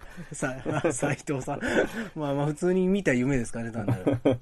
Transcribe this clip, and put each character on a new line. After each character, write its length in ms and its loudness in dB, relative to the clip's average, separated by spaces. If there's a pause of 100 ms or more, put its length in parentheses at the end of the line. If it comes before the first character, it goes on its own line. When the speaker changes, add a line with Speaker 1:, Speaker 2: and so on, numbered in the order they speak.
(100)
Speaker 1:
<laughs> 220 -14
さ-、 600 -2
斉 240 -2
藤 260 -4
さ 140 -4
ん。 40 -8 (540)
ま 160 -2
あ 40 0
ま 100 2
あ、 20 2
普 80 0
通 180 2
に 140 4
見 160 2
た 100 4
夢 240 4
で 80 2
す 80 -6
か 120 -4
ね、 80 -6
単 120 -4
な 120 2
る。 260 0
Speaker 2:
<laughs> 200 4